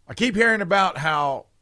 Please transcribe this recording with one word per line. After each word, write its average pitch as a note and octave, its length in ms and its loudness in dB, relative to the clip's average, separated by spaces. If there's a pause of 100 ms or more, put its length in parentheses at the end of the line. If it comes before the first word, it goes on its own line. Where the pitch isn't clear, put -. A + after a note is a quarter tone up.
I B2 60 -16
keep A3 240 -2
hearing A3+ 240 2
about F#3+ 380 0
how D3 480 -2 (160)